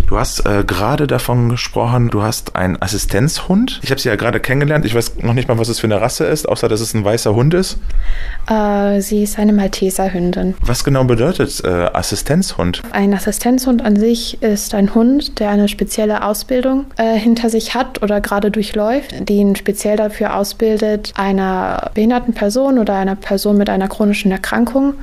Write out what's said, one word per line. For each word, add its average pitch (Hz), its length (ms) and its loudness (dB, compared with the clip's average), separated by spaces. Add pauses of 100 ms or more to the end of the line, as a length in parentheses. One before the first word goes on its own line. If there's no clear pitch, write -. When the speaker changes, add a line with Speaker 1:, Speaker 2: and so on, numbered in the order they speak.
Speaker 1:
Du 98 100 6
hast, - 260 0
äh, 101 220 2
gerade 107 400 0
davon 123 440 0
gesprochen, 120 600 0
du 104 120 0
hast - 340 -4
einen 92 260 0
Assistenzhund. 143 1040 0
Ich - 80 -2
habe 131 80 -2
sie - 80 -2
ja 104 80 0
gerade 107 240 0
kennengelernt. 147 440 2
Ich 110 120 0
weiß - 260 -2
noch 117 120 2
nicht 127 120 0
mal, 117 140 2
was 113 80 0
es 113 100 -2
für - 80 -2
eine 104 140 2
Rasse 127 240 0
ist, 156 240 0
außer 107 200 0
dass 110 120 0
es 110 140 -6
ein 107 100 0
weißer 110 280 2
Hund 131 220 4
ist. 185 240 0 (720)
Speaker 2:
Äh, 202 520 2
sie 208 200 0
ist 208 160 -4
eine 208 140 4
Malteserhündin. 185 1080 0
Speaker 1:
Was - 200 0
genau 135 220 2
bedeutet, 123 600 0
äh, - 40 0
Assistenzhund? 90 1200 -2
Speaker 2:
Ein 202 240 2
Assistenzhund 240 680 0
an 214 120 2
sich 226 480 0
ist 208 320 -2
ein 202 220 2
Hund, 247 420 2
der 208 120 0
eine 208 180 2
spezielle 208 560 -2
Ausbildung, 254 640 -2 (100)
äh, 226 200 0
hinter 233 340 2
sich 220 260 -2
hat 254 260 -2
oder 208 180 0
gerade 202 300 -2
durchläuft, 214 640 -2 (140)
die 208 80 2
ihn 202 180 4
speziell 202 420 -2
dafür 214 380 -2
ausbildet, 214 800 -2
einer 190 800 -2
behinderten 240 400 0
Person 254 460 0
oder 208 140 0
einer 190 200 0
Person 202 440 0
mit 202 120 2
einer 190 160 0
chronischen 208 220 0 (240)
Erkrankung 240 720 0